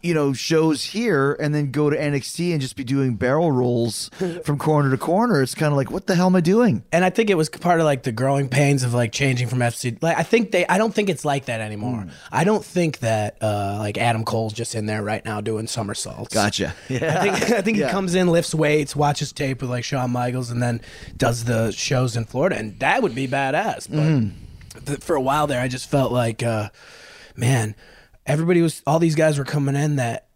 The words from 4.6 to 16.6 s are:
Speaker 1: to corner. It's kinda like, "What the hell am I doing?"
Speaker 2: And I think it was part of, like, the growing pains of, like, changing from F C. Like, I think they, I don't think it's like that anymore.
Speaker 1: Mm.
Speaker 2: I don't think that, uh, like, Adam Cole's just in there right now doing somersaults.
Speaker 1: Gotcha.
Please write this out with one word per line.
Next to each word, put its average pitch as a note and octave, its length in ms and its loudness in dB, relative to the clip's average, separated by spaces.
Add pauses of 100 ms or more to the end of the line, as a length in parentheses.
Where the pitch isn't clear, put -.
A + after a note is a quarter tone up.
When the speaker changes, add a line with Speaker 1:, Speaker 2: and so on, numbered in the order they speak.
Speaker 1:
to C3 60 2
corner. F#3 460 2
It's B2+ 120 -2
kinda D3+ 200 0
like, C3+ 160 0
"What D#3 160 -6
the F#3+ 80 2
hell F3+ 120 4
am F#3 100 4
I F3+ 40 6
doing?" F3+ 520 4
Speaker 2:
And E3+ 120 4
I F#3 60 4
think A3 180 2
it G3 80 4
was D#3 120 2
part E3+ 320 2
of, D#3+ 40 4
like, C#3+ 200 2
the B2 80 -4
growing C3+ 360 0
pains C#3 360 4
of, A#2+ 100 0
like, A#2+ 180 2
changing B2+ 360 0
from B2+ 140 0
F A#2 120 0
C. A#2+ 260 -6
Like, D#3+ 160 0
I E3 60 0
think A3+ 300 2
they, F3+ 140 2
I F3+ 120 2
don't A3 160 0
think G#3 160 0
it's D#3 140 -4
like C#3+ 220 -2
that A2+ 140 -4
anymore. G#2+ 460 -6
Speaker 1:
Mm. D#2+ 40 -14 (200)
Speaker 2:
I D3 140 0
don't G#3 200 2
think E3+ 360 -2
that, G#2+ 420 -2
uh, G#2 360 -2
like, G#2 200 -4
Adam A2+ 260 0
Cole's A2+ 280 -2
just A2+ 220 -8
in G#2+ 120 -4
there G#2+ 160 -4
right G#2+ 220 -4
now G#2+ 160 -6
doing A2 260 -4
somersaults. - 680 -8
Speaker 1:
Gotcha. G#2 480 0